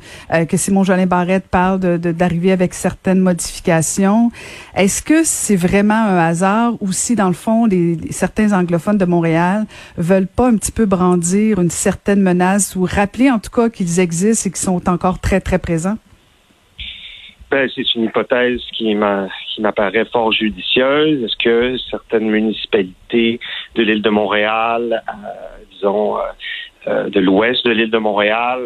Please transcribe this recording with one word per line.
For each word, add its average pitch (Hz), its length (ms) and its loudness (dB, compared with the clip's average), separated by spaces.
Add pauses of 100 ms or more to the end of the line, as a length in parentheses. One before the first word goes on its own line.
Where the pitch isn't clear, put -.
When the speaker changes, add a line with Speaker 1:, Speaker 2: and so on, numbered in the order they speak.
(340)
Speaker 1:
euh, 165 100 2
que 170 140 -2
Simon 196 260 2
Jolin 185 220 2
Barrette 180 420 0
parle 190 320 0
de, 175 160 0
de, 170 160 -2
d'arriver 175 400 2
avec 180 220 0
certaines 190 460 0
modifications, 190 1080 0 (460)
est-ce 196 260 0
que 320 220 4
c'est - 320 0
vraiment 196 380 2
un 208 240 2
hasard 190 640 2
ou 190 100 -2
si, - 240 -2
dans 196 120 2
le 180 60 2
fond, 226 300 0
les, 175 320 2 (140)
certains 208 420 0
anglophones 180 460 0
de 185 80 2
Montréal 175 580 2 (320)
veulent 190 320 2
pas 247 200 2
un 226 80 4
petit - 160 -4
peu 226 120 0
brandir 180 800 2
une 170 80 2
certaine 202 500 0
menace 185 560 2
ou 185 80 0
rappeler 202 460 2
en 226 80 2
tout - 120 -8
cas 233 200 2
qu'ils 175 300 -2
existent 185 480 0
et 165 40 -4
qu'ils - 80 -10
sont 180 280 -2
encore 180 320 0
très, 190 200 0
très 180 180 -2
présents ? 180 380 -2 (1500)
Speaker 2:
Ben, 135 240 2
c'est - 200 -4
une 113 100 0
hypothèse 123 560 0 (160)
qui 110 180 -2
m'a-, 101 340 0 (260)
qui 110 80 -6
m'apparaît 104 440 0
fort 113 260 0
judicieuse. 127 920 0
Est-ce - 180 -6
que 120 360 2 (120)
certaines 110 400 -4
municipalités 110 1080 -2 (340)
de 117 80 0
l'île 107 200 0
de 110 80 0
Montréal, 110 960 0
euh, 98 540 -14 (100)
disons, 104 460 -2
euh, - 20 -4 (680)
euh, 107 200 -2
de 98 120 0
l'ouest 104 440 2
de 120 60 2
l'île 110 200 0
de 113 80 0
Montréal, 110 680 0